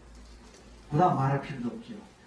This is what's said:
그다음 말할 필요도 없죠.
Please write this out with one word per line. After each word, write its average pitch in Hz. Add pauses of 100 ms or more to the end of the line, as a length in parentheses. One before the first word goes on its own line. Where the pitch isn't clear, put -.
(920)
그다음 147
말할 139
필요도 120
없죠. - (340)